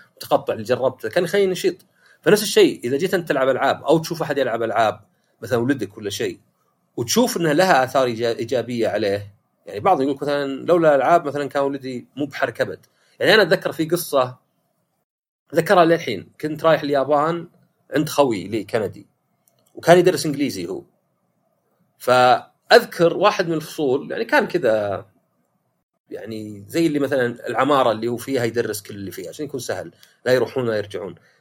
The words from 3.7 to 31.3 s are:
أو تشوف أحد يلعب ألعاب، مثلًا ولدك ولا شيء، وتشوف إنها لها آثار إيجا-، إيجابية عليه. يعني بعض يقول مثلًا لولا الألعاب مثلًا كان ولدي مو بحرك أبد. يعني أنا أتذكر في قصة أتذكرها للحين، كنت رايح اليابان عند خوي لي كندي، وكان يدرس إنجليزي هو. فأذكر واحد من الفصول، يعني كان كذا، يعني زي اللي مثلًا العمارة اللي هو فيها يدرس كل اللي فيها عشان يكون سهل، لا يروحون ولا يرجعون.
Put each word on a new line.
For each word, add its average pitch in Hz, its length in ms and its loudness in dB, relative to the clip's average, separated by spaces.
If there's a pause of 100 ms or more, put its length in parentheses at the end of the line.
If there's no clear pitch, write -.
أو 160 160 4
تشوف 160 240 -6
أحد 139 160 -2
يلعب 117 240 -2
ألعاب، 110 380 0 (420)
مثلًا 113 160 -2
ولدك 120 400 -2
ولا 101 120 -8
شيء، 95 300 -6 (560)
وتشوف 214 400 0
إنها 165 180 0
لها 165 300 4
آثار 131 220 0
إيجا-، 117 320 -2
إيجابية 117 500 -2
عليه. 101 460 -4 (320)
يعني 101 140 -10
بعض 175 220 2
يقول 139 200 -2
مثلًا 143 240 -4
لولا 143 480 4
الألعاب 151 320 2
مثلًا 143 220 -4
كان 143 140 -2
ولدي 135 440 -6 (100)
مو 143 100 -2
بحرك 131 340 -4
أبد. 92 260 -6 (340)
يعني 147 140 4
أنا 214 80 6
أتذكر 180 300 0
في 160 120 -4
قصة 143 540 -2 (1160)
أتذكرها 165 320 4
للحين، 156 460 -2 (100)
كنت 156 240 -6
رايح 156 180 4
اليابان 147 680 0 (420)
عند 151 180 0
خوي 110 400 0
لي 104 160 -6
كندي، 101 420 -6 (680)
وكان 175 240 6
يدرس 175 280 2
إنجليزي 127 400 -4
هو. 90 160 -10 (1160)
فأذكر 147 1160 4
واحد 196 320 0
من 165 60 -2
الفصول، 151 560 -2
يعني 226 140 -6
كان 277 220 2
كذا، 107 600 -2 (1040)
يعني 107 580 -12
زي 165 180 0
اللي 147 120 0
مثلًا 127 500 -2
العمارة 127 440 2
اللي 110 160 -4
هو 120 80 -2
فيها 123 280 -4
يدرس 110 380 -4
كل - 120 -16
اللي 98 160 -10
فيها 87 180 -12
عشان - 160 -10
يكون 135 160 -10
سهل، 90 320 -8 (320)
لا 120 80 2
يروحون 120 360 0
ولا 110 80 -2
يرجعون. 95 380 -8 (260)